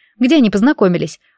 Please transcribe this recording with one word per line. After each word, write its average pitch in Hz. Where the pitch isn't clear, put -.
где 262
они 233
познакомились, 190